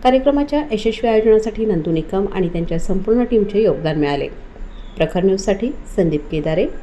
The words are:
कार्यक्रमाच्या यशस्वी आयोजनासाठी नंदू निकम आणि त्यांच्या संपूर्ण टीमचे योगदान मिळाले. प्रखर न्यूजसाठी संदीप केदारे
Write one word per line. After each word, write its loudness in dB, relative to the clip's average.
कार्यक्रमाच्या 2
यशस्वी -2
आयोजनासाठी 2
नंदू 0
निकम -2
आणि 0
त्यांच्या -2
संपूर्ण 2
टीमचे 2
योगदान 0
मिळाले. 0
प्रखर 0
न्यूजसाठी 2
संदीप 2
केदारे 0